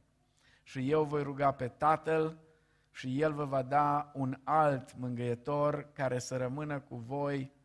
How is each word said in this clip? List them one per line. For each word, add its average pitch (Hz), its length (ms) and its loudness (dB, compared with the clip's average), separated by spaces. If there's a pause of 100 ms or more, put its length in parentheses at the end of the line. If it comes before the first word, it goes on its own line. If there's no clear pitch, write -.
(640)
Și 131 280 -4
eu 156 120 4
voi 147 200 -2
ruga 139 280 0
pe 131 160 -4
Tatăl 156 680 0 (540)
și 131 300 -4
El 156 120 2
vă 147 120 -4
va 135 160 0
da 143 520 2
un 135 300 -2
alt 147 540 2
mângâietor 127 960 -2
care 127 260 -2
să 131 180 -4
rămână 139 420 -4
cu - 160 -14
voi 135 560 -4 (140)